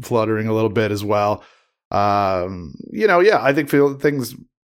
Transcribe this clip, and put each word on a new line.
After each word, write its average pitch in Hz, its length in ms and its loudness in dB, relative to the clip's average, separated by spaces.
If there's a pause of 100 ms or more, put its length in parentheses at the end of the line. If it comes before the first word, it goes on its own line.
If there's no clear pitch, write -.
fluttering 110 480 -2
a 110 60 0
little 110 160 0
bit 107 200 0
as 101 140 -4
well. 104 400 0 (460)
Um, 95 840 -2 (160)
you 214 160 -2
know, 175 140 4
yeah, 190 200 4
I 135 120 2
think 143 160 -2
feel, 143 300 2
things 143 360 -2 (300)